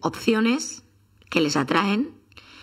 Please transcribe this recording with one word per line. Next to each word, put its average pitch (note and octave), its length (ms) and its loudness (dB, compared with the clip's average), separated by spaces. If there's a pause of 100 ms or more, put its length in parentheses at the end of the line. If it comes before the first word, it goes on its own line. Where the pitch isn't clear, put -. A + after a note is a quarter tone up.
opciones A3+ 800 0 (520)
que - 100 0
les D3 160 0
atraen, G3 540 0 (520)